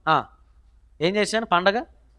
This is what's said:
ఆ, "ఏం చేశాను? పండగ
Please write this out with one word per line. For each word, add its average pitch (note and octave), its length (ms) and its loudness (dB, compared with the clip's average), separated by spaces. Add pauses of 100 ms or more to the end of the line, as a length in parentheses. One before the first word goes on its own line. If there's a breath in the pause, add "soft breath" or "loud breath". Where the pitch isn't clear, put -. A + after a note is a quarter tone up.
ఆ, C#3+ 160 2 (760)
"ఏం F#3 140 -2
చేశాను? G#3+ 300 -2
పండగ G3 380 0 (360)